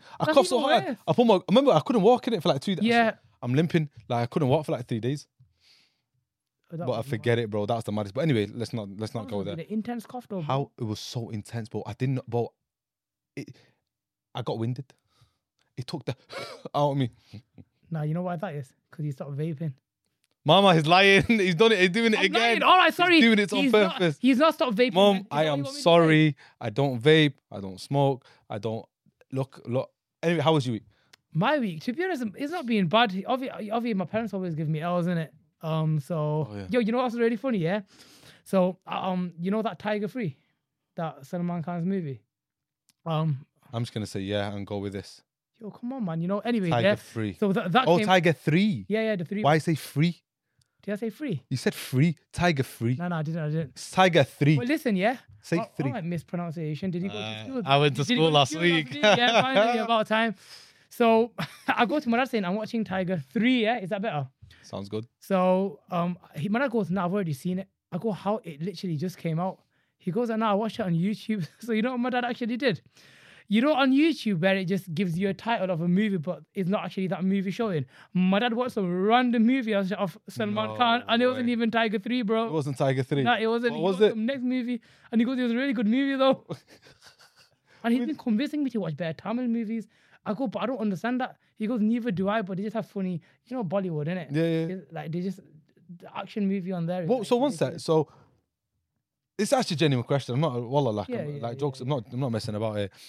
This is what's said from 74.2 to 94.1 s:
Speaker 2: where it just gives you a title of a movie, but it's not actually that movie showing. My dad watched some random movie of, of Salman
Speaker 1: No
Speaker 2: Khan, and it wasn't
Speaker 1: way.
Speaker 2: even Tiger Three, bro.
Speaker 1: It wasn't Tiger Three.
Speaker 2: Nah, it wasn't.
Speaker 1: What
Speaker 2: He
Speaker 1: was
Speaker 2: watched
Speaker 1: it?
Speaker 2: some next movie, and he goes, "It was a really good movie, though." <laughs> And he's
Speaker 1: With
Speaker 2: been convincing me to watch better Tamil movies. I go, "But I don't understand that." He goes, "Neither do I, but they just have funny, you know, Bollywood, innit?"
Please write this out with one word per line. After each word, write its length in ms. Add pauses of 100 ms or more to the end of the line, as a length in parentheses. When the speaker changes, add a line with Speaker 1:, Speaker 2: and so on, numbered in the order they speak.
Speaker 2:
where 160
it 80
just 280
gives 240
you 120
a 40
title 380
of 80
a 80
movie, 300
but 260 (100)
it's 160
not 140
actually 240
that 160
movie 280
showing. 340 (280)
My 260
dad 140
watched 200
some 300
random 420
movie 280
of, 200
of 240 (100)
Salman 280 (160)
Speaker 1:
No 40
Speaker 2:
Khan, 320
and 160
it 40
wasn't 200
Speaker 1:
way. 60
Speaker 2:
even 180
Tiger 280
Three, 240
bro. 240
Speaker 1:
It 40
wasn't 260
Tiger 260
Three. 200
Speaker 2:
Nah, 140
it 100
wasn't. 260
Speaker 1:
What 40
Speaker 2:
He 60
Speaker 1:
was 120
Speaker 2:
watched 80
Speaker 1:
it? 80
Speaker 2:
some 140
next 180
movie, 380 (320)
and 80
he 40
goes, 140
"It 40
was 100
a 20
really 180
good 140
movie, 300
though." 320
<laughs> 80 (1300)
And 100
he's 80
Speaker 1:
With 80
Speaker 2:
been 80
convincing 460
me 80
to 80
watch 180
better 160
Tamil 340
movies. 400 (380)
I 80
go, 140
"But 160
I 20
don't 140
understand 420
that." 160 (200)
He 100
goes, 120
"Neither 320
do 160
I, 140
but 160
they 60
just 100
have 140
funny, 340 (240)
you 100
know, 80
Bollywood, 440
innit?" 240